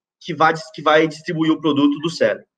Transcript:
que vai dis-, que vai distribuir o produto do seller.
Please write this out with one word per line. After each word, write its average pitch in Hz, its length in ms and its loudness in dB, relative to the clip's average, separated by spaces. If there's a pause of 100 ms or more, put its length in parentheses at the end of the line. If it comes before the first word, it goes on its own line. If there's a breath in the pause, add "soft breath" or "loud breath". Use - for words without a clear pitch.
(200)
que 170 140 -12
vai 160 180 2
dis-, 160 220 -12
que 165 80 -14
vai 156 260 4
distribuir 160 420 -4
o 156 120 -2
produto 143 380 2
do 165 100 -4
seller. 107 340 -2 (140)